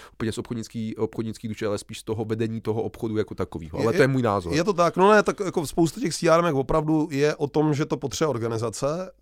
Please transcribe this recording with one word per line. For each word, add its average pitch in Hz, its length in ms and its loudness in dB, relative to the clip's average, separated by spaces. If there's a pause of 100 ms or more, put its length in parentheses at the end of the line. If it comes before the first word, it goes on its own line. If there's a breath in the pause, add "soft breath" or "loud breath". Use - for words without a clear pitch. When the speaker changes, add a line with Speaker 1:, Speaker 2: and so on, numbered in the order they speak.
(120 loud breath)
Speaker 1:
úplně 110 200 -4
z - 60 -6
obchodnický, 110 580 -6
obchodnický 113 520 -4
duše, 107 180 -4
ale 101 120 -2
spíš - 200 -12
z - 40 -14
toho 110 220 -4
vedení 113 360 -2
toho 110 220 -2
obchodu 107 340 -4
jako 104 180 -2
takovýho. 82 440 -6
Speaker 2:
Je, - 60 0
Speaker 1:
Ale 117 80 4
to 165 100 4
je 131 60 6
můj 131 140 0
názor. 101 320 0
Speaker 2:
je 165 100 2
to 208 80 0
tak, 170 240 2
no 190 160 8
ne, 302 100 8
tak 185 180 0
jako 175 260 -2
spousta 170 340 2
těch 185 140 -4
C 165 140 0
R 165 160 6
M 160 120 2
opravdu 156 540 0
je 147 260 0
o 143 100 -4
tom, 151 280 2
že 147 120 -2
to 151 100 -4
potřebuje 143 340 -2
organizace 120 800 -4 (120)